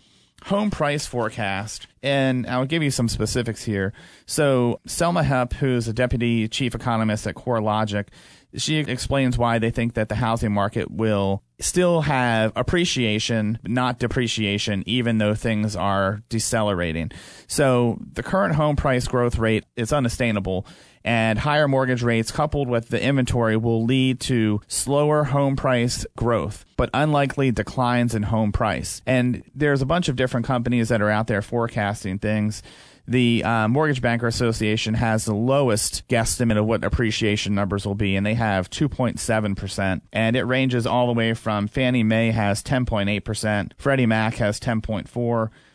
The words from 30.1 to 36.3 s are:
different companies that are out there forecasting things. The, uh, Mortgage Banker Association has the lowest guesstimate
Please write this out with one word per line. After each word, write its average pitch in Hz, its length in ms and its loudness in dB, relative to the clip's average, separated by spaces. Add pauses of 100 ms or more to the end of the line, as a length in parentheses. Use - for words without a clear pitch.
different 123 300 0
companies 120 420 0
that 113 140 2
are 104 80 2
out 107 160 2
there 104 160 0
forecasting 107 800 -2
things. 107 420 -2 (460)
The, 120 360 2
uh, 110 240 2
Mortgage 139 340 0
Banker 117 240 0
Association 113 680 0
has 113 320 0
the 110 60 0
lowest 120 760 0
guesstimate 113 500 2